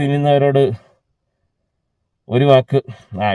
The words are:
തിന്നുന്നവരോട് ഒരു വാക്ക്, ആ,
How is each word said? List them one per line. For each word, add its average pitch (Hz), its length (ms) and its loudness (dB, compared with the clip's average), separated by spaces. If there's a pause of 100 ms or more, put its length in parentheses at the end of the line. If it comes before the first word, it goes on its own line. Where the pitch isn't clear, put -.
തിന്നുന്നവരോട് 143 640 0 (1700)
ഒരു 127 220 0
വാക്ക്, 131 280 2 (440)
ആ, - 120 -2